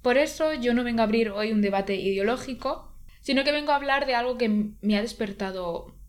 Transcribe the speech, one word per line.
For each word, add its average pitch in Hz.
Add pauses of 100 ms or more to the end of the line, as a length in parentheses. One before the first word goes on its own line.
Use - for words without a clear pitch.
Por 247
eso 311
yo 240
no 247
vengo 233
a -
abrir 220
hoy 214
un 214
debate 196
ideológico, 240 (220)
sino 269
que 294
vengo 294
a -
hablar 277
de 254
algo 247
que 233
m-, 208
me 208
ha 208
despertado 190 (120)